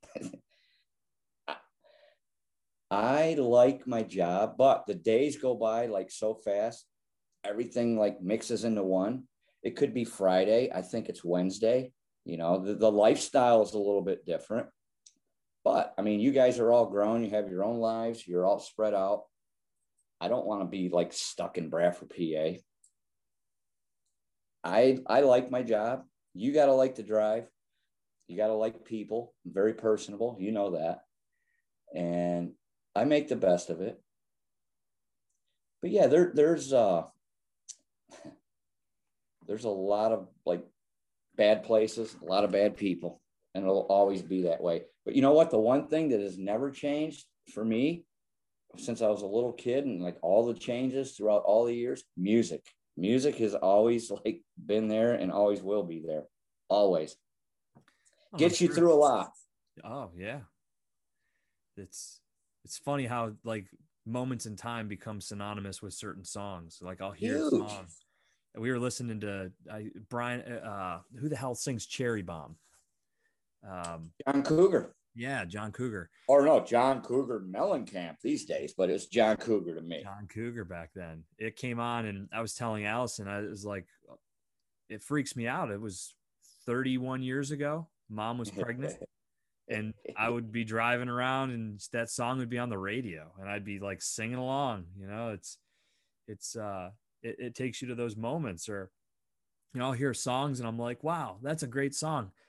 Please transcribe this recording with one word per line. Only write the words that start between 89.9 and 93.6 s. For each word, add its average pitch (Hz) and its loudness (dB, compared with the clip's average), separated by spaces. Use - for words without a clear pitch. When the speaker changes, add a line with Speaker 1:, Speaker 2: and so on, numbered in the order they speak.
Speaker 2:
I 110 -2
would 117 -4
be 117 -2
driving 117 -2
around, 131 -2
and 110 -8
that 117 -4
song 127 -4
would 123 -6
be 120 -6
on 120 -4
the 101 -4
radio, 95 -8
and 95 -12
I'd 101 -8